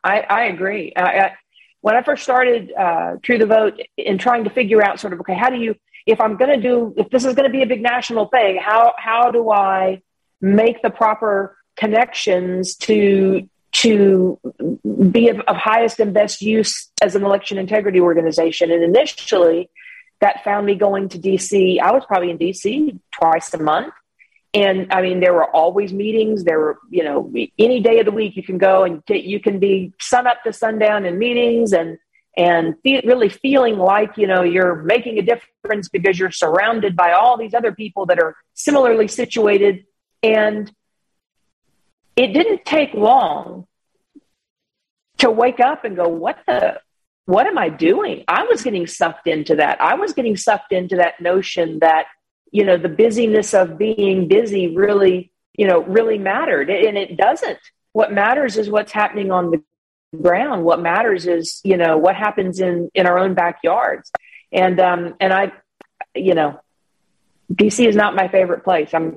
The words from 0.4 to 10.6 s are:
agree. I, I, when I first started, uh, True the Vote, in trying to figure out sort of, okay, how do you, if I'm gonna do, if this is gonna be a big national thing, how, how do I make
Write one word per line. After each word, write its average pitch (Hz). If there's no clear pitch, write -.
agree. 190
I, 185
I, 190
when 214
I 247
first 285
started, 247
uh, 170
True 240
the 214
Vote, 214
in 196
trying 240
to 202
figure 214
out 196
sort 196
of, 175
okay, 185
how 233
do 254
you, 226
if 220
I'm 220
gonna 262
do, 233
if 214
this 254
is 262
gonna 269
be 269
a 254
big 220
national 240
thing, 208
how, 233
how 233
do 226
I 190
make 220